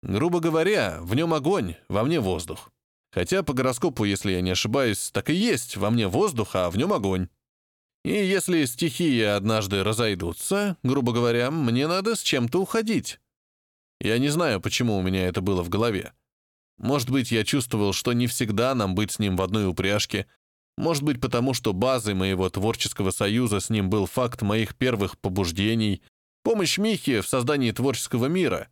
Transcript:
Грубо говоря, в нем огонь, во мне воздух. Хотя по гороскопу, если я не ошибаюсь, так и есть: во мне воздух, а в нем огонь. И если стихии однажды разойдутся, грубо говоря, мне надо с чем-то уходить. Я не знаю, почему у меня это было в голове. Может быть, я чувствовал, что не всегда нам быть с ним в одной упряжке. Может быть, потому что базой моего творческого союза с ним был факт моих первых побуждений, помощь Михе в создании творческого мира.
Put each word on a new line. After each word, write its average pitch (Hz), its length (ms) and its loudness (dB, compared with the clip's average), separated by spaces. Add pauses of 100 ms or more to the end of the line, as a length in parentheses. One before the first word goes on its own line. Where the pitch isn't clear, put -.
Грубо 165 380 0
говоря, 160 600 0
в 90 140 -4
нем 165 180 2
огонь, 147 440 0 (120)
во 104 160 0
мне 156 160 2
воздух. 92 500 -4 (420)
Хотя 180 300 0
по 147 100 -4
гороскопу, 127 520 0
если 101 280 0
я 90 80 0
не 92 100 0
ошибаюсь, 110 640 0
так - 180 -4
и 151 40 2
есть: 190 420 0
во 104 140 0
мне 113 180 2
воздух, 120 480 0
а 92 120 2
в 87 80 -4
нем 160 160 0
огонь. 95 360 0 (760)
И - 80 -2
если 185 540 2
стихии 151 560 0
однажды 101 600 2
разойдутся, 107 1000 0
грубо 127 300 2
говоря, 120 380 2
мне 139 360 0
надо 190 300 -2
с - 60 -8
чем-то 131 380 0
уходить. 214 580 -2 (840)
Я 110 180 0
не 135 100 2
знаю, 147 320 0
почему 113 380 0
у 92 40 0
меня 92 240 0
это 90 140 -2
было 92 220 0
в 87 80 -4
голове. 104 420 -2 (640)
Может 123 320 -2
быть, 127 220 0
я 110 140 2
чувствовал, 104 480 0
что 123 200 -2
не 120 140 2
всегда 120 480 0
нам 98 200 0
быть 104 180 0
с - 60 -8
ним 98 180 0
в 92 60 0
одной 98 260 0
упряжке. 98 580 -2 (500)
Может 156 260 -2
быть, 143 180 0
потому 127 340 0
что 110 180 -2
базой 107 420 0
моего 95 360 0
творческого 101 600 -2
союза 104 500 0
с - 100 -6
ним 104 180 2
был 101 160 2
факт 120 380 -2
моих 107 340 0
первых 113 420 0
побуждений, 98 840 0 (400)
помощь 208 340 2
Михе 185 460 0
в - 60 -4
создании 131 420 0
творческого 123 560 0
мира. 156 460 0